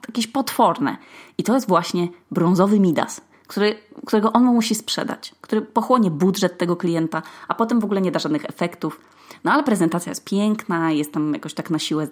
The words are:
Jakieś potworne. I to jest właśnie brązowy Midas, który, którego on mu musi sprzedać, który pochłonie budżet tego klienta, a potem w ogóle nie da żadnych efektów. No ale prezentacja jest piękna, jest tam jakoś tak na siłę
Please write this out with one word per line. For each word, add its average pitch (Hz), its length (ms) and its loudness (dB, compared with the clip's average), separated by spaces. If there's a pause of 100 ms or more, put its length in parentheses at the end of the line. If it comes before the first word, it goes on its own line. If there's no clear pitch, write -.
Jakieś 226 200 -4
potworne. 220 680 0 (400)
I - 60 -2
to 220 100 0
jest 262 140 0
właśnie 175 400 0 (240)
brązowy 180 480 4
Midas, 175 420 2 (260)
który, 208 280 0 (300)
którego 214 280 2
on 240 100 6
mu 247 100 6
musi 226 220 2
sprzedać, - 640 -8
który 214 200 -2
pochłonie 220 500 2
budżet 180 460 2
tego 175 180 0
klienta, 165 460 -2 (260)
a - 60 -2
potem 233 260 0
w 208 40 0
ogóle 196 180 0
nie 180 100 0
da 160 80 -2
żadnych 151 260 -2
efektów. - 560 -8 (420)
No 254 80 0
ale 294 120 2
prezentacja 175 460 0
jest - 140 -12
piękna, 196 680 0
jest 147 200 -2
tam 151 220 -2
jakoś - 200 -10
tak - 160 -8
na 156 100 0
siłę 151 320 -2